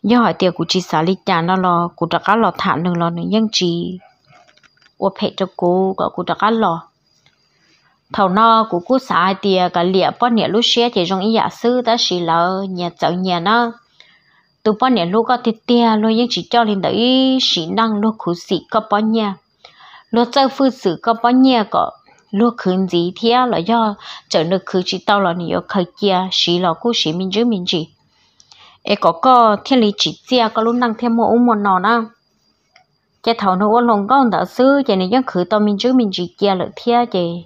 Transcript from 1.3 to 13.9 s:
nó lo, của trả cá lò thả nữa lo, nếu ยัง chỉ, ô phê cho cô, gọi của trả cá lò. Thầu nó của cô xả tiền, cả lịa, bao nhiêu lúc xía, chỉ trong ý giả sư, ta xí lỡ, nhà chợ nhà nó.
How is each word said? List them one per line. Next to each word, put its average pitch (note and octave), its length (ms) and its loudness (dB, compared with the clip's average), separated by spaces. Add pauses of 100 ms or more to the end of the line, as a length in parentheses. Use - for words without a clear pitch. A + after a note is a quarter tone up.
nó F3+ 140 0
lo, F3 400 0
của E3+ 100 -2
trả E3 140 -2
cá G3+ 160 0
lò G#3+ 220 2
thả F3+ 180 -2
nữa F3 200 -2
lo, E3+ 140 0
nếu E3+ 220 -8
ยั G#3+ 100 0
ง G#3+ 100 0
chỉ, F3 480 -4 (960)
ô G3 120 -2 (120)
phê G#3 160 -2
cho F#3+ 80 -2 (100)
cô, F#3 420 0
gọi E3+ 160 -2
của - 100 -6
trả E3+ 100 -4
cá G#3 180 0
lò. G3 360 -2 (1300)
Thầu G3 160 0
nó A3 400 4
của F3 180 -2
cô C4 120 2
xả F#3 420 0
tiền, F#3 320 2
cả F3 100 0
lịa, F3+ 260 2 (100)
bao A#3+ 120 2
nhiêu G3+ 160 2
lúc G3+ 160 0
xía, A#3 260 2
chỉ G3 200 0
trong F#3+ 100 -2
ý G#3 120 0
giả A3 180 0
sư, B3 360 -2
ta A#3 140 2
xí F3+ 200 -2
lỡ, F3 500 0
nhà F3 200 -6
chợ D#3+ 220 -2
nhà F3+ 280 -2
nó. A#3 320 0 (920)